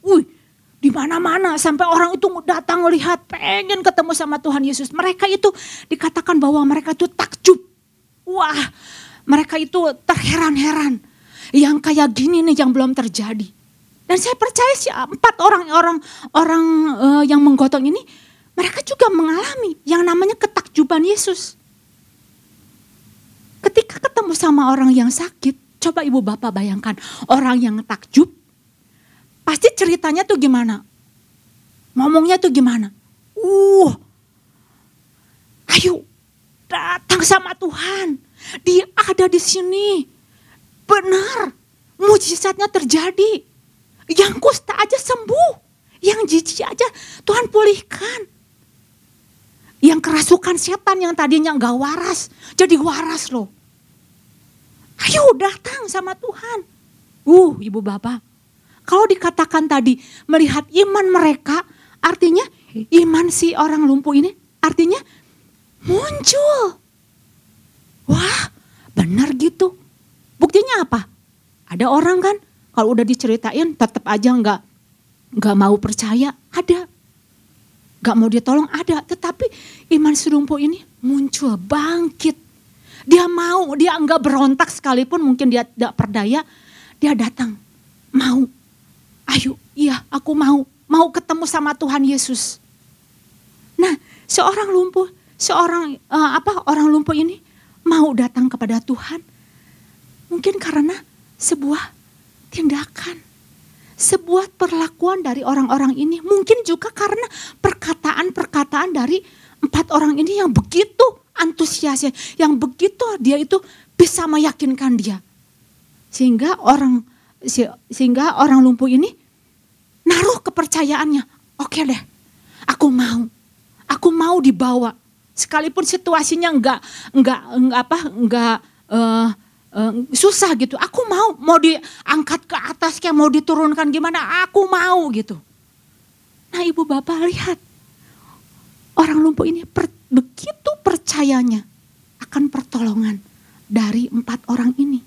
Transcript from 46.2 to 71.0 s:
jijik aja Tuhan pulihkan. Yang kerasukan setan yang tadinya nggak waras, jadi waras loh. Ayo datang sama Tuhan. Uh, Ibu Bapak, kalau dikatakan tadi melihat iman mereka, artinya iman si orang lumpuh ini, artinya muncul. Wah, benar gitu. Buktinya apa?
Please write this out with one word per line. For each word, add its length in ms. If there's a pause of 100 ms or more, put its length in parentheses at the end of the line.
jijik 400
aja 240 (400)
Tuhan 240
pulihkan. 800 (1500)
Yang 240
kerasukan 480
setan 480
yang 160
tadinya 400
nggak 160
waras, 560 (240)
jadi 240
waras 560
loh. 160 (1500)
Ayo 400
datang 560
sama 240
Tuhan. 480 (640)
Uh, 320
Ibu 240
Bapak, 320 (720)
kalau 160
dikatakan 640
tadi 320 (240)
melihat 480
iman 400
mereka, 540 (340)
artinya 400 (320)
iman 560
si 240
orang 320
lumpuh 320
ini, 160 (320)
artinya 320 (880)
muncul. 960 (1300)
Wah, 400 (480)
benar 400
gitu. 400 (640)
Buktinya 480
apa? 160 (640)